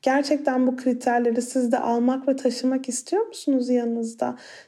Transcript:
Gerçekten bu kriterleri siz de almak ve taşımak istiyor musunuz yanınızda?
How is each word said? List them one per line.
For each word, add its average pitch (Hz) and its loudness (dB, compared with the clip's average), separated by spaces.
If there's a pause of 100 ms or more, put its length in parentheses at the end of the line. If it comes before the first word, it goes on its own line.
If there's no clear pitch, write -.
Gerçekten 277 2
bu 254 0
kriterleri 240 0
siz 247 0
de 254 2
almak 247 0
ve 269 2
taşımak 262 -2
istiyor 403 -2
musunuz 254 -2
yanınızda? 233 -2 (300)